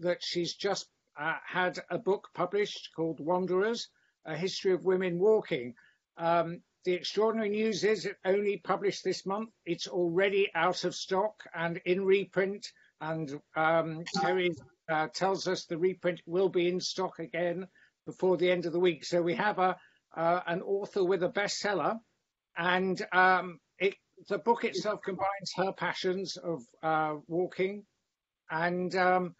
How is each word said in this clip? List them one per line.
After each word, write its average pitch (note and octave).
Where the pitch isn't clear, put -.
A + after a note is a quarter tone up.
that E3+
she's F3
just, G3
uh, D#3
had F3+
a F3
book G3
published G3
called D#3+
Wanderers, F#3
A D#3+
History F#3
of D#3+
Women F#3
Walking. F3+
Um, E3+
the F3+
extraordinary G#3+
news G#3+
is F#3+
it G3+
only G3+
published F#3+
this -
month. G#3+
It's E3+
already F#3+
out E3+
of E3
stock G#3
and E3+
in F#3
reprint. G3
And, D#3
um, D#3+
Kerry, F3+
uh, D#3
tells F#3+
us F#3
the E3+
reprint F3+
will F3+
be F3
in F3+
stock -
again F3
before F#3
the F3+
end F3
of D#3
the E3+
week. F3
So F3
we E3
have G3+
a, F#3
uh, E3+
an E3+
author G3
with F3+
a -
bestseller, G3+
and, F#3
um, F3+
it, F#3+
the G3+
book A#3
itself G3
combines F#3+
her F#3
passions F#3
of, F3+
uh, D#3
walking, F#3
and, F3
um, F3+